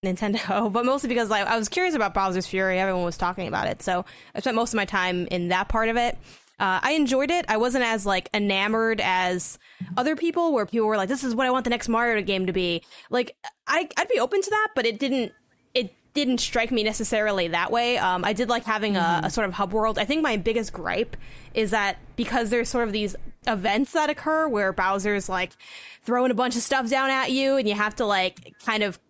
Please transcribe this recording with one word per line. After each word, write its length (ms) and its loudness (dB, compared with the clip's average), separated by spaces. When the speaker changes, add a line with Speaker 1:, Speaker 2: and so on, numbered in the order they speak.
Speaker 1:
Nintendo, 680 0
<laughs> 0 -
but 140 0
mostly 240 0
because, 180 0
like, 180 2
I 120 0
was 100 -2
curious 260 0
about 200 0
Bowser's 320 0
Fury. 340 0
Everyone 240 0
was 140 -4
talking 280 -2
about 220 -2
it. 140 -6
So 240 -2
I 60 -6
spent 160 0
most 160 0
of 40 0
my 100 0
time 440 0
in 180 -2
that 200 0
part 220 2
of 80 0
it. 180 0
Uh, 240 0
I 100 2
enjoyed 380 2
it. 200 2
I 80 2
wasn't 260 2
as, 220 0
like, 260 0
enamored 720 2
as 540 0
other 180 2
people, 380 0
where 100 2
people 220 0
were 100 2
like, 140 0
"This 120 0
is 120 -2
what 120 2
I 40 2
want 140 0
the 60 0
next 160 -2
Mario 360 2
game 240 0
to 80 -2
be." 280 0
Like, 260 -2
I, 200 0
I'd 100 0
be 120 2
open 200 0
to 100 -2
that, 240 0
but 120 0
it 120 -2
didn't, 340 -2
it 180 0
didn't 240 2
strike 340 -2
me 100 2
necessarily 680 0
that 220 0
way. 280 2
Um, 260 0
I 80 0
did 160 -2
like 160 0
having 320 0
a, 40 2
Speaker 2:
Mm-hmm. 260 2
Speaker 1:
a 40 0
sort 160 0
of 60 -4
hub 220 -2
world. 240 0
I 80 0
think 160 0
my 160 0
biggest 340 -2
gripe 420 -4
is 200 0
that 260 0
because 320 0
there's 220 0
sort 160 0
of 80 -4
these 200 -2
events 460 0
that 160 2
occur 400 0
where 240 0
Bowser's, 560 0
like, 240 -2
throwing 260 2
a 40 2
bunch 220 0
of 60 0
stuff 260 0
down 220 2
at 220 0
you 260 4
and 100 2
you 60 0
have 220 0
to, 100 0
like, 480 0
kind 180 0
of 160 -2